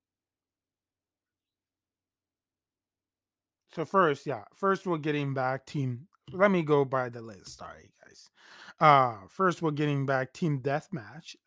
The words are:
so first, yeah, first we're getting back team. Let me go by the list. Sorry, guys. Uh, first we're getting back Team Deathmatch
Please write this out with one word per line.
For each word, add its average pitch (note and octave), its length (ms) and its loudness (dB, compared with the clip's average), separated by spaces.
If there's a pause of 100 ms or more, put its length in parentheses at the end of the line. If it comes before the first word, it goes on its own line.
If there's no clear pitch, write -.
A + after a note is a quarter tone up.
(3750)
so D#3+ 100 -6
first, D#3+ 400 0
yeah, A2+ 200 -8 (100)
first F#3+ 320 -2
we're E3+ 120 -2
getting C#3+ 360 -4
back C3 320 -4
team. C3 400 -6 (260)
Let G3 200 2
me F3+ 100 2
go D3 220 4
by B2+ 240 -4
the A#2 140 -14
list. G2+ 360 -18
Sorry, E2+ 320 -18 (140)
guys. - 260 -20 (480)
Uh, B2+ 500 6
first F3+ 340 0
we're D#3 100 0
getting C#3+ 340 0
back C3 260 -2
Team D3 280 -2
Deathmatch C3+ 760 -8 (120)